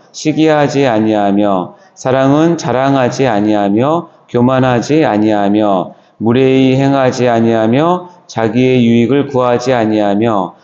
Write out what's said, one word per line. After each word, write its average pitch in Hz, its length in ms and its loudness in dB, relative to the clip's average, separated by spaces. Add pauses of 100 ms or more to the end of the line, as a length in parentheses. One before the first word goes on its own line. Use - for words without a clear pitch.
(120)
시기하지 147 760 0
아니하며, 104 880 0 (200)
사랑은 139 640 0
자랑하지 131 680 -2
아니하며, 107 840 0 (200)
교만하지 131 760 0
아니하며, 104 880 0 (240)
무례히 131 580 2
행하지 131 540 0
아니하며, 117 800 0 (180)
자기의 120 580 0
유익을 117 420 2
구하지 123 460 -2
아니하며, 107 800 -2 (100)